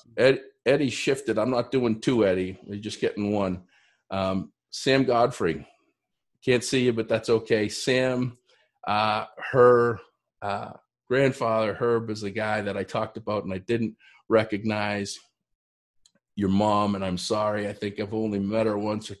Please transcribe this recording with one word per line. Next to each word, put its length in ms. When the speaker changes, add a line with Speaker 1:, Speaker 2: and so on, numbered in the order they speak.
Speaker 1:
you. 200
Speaker 2:
Ed, 160
Eddie 240
shifted. 480
I'm 120
not 200
doing 300
two, 260
Eddie. 400
You're 120
just 220
getting 300
one. 320
Um, 400
Sam 340
Godfrey. 600
Can't 180
see 220
you, 80
but 160
that's 220
okay. 400
Sam, 680
uh, 380
her, 460
uh, 300
grandfather, 640
Herb, 380
is 100
the 100
guy 300
that 160
I 60
talked 340
about 280
and 100
I 40
didn't 380
recognize. 920
Your 140
mom, 460
and 80
I'm 120
sorry, 500
I 60
think 260
I've 140
only 280
met 260
her 100
once 340
or 100